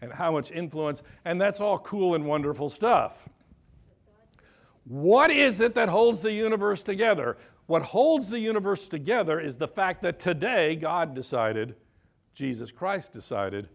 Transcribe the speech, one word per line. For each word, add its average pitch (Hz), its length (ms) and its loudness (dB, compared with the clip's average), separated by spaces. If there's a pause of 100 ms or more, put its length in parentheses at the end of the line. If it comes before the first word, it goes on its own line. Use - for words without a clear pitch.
and 123 100 -14
how 165 220 -2
much 147 180 -4
influence, 156 500 -6 (220)
and 175 160 -2
that's 202 220 0
all 208 180 0
cool 185 360 0
and 147 100 -2
wonderful 147 440 -2
stuff. 190 580 0 (1600)
What 180 480 4
is 269 300 4
it 233 140 2
that 226 120 2
holds 214 340 4
the 220 100 0
universe 208 520 0
together? 196 540 0 (300)
What 160 160 2
holds 262 460 2
the 233 100 -6
universe 208 500 -2
together 165 500 -2
is 143 160 -8
the 143 120 -4
fact 185 340 -2
that 175 180 -2
today 170 560 0
God 160 380 -2
decided, 113 640 -2 (580)
Jesus 117 380 -8
Christ 185 420 -6
decided, 101 600 -6